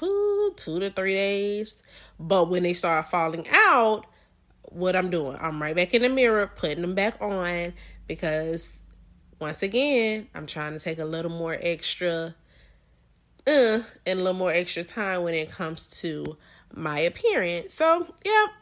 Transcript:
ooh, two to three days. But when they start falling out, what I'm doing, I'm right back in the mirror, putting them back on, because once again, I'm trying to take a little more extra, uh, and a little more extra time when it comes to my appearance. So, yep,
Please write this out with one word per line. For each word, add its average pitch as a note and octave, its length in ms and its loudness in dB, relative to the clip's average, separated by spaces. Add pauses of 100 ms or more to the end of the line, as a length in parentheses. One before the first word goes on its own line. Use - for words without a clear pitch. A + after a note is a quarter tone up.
ooh, G4+ 540 0
two D#3+ 240 -4
to G3 120 -2
three G3 240 -2
days. G3+ 680 -2 (380)
But E3+ 280 4
when F3+ 140 2
they F3 100 2
start E3 340 2
falling E3 440 0
out, C4 560 6 (560)
what F3+ 320 -2
I'm F#3 160 0
doing, C#3+ 300 -2
I'm D#3 200 -4
right D3+ 140 -4
back F3+ 180 0
in A#3 100 6
the B3+ 60 4
mirror, A3+ 380 4
putting D#3+ 360 -4
them F3+ 120 -2
back G3+ 260 0
on, F3+ 520 -2 (340)
because E3 720 -2 (640)
once D#3 240 -4
again, A3+ 720 2
I'm D#3 100 -10
trying D3+ 280 -6
to D#3 40 -8
take D#3+ 220 -4
a D#3 40 -4
little E3 280 -4
more E3 280 -4
extra, E3+ 760 -2 (1080)
uh, A#3+ 360 4 (260)
and F#3 140 0
a - 20 -2
little F#3 120 0
more F#3 180 0
extra F3 320 0
time F#3 400 -4
when E3+ 100 -2
it D#3+ 160 -4
comes - 520 -4
to D3+ 340 -6 (380)
my D3+ 240 -4
appearance. F3 760 0
So, E4 340 2 (180)
yep, G#4+ 260 4 (120)